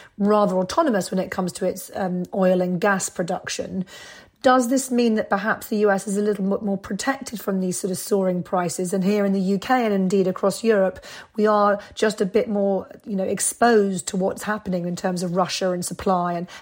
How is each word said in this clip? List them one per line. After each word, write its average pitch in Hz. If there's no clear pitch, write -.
rather 202
autonomous 196
when 190
it -
comes 180
to -
its, 180
um, 180
oil 185
and 180
gas 196
production. 180
Does 254
this 262
mean 240
that -
perhaps 202
the 220
U 208
S 196
is 196
a 208
little 208
bit 196
more 196
protected 220
from 190
these 185
sort 185
of 175
soaring 185
prices? 180
And 190
here 202
in 196
the 196
U 190
K 247
and 208
indeed 190
across 190
Europe, 190
we 214
are 202
just 214
a 202
bit 196
more, 196
you 220
know, 190
exposed 202
to -
what's 185
happening 185
in 175
terms 180
of 175
Russia 185
and 180
supply 175
and, 175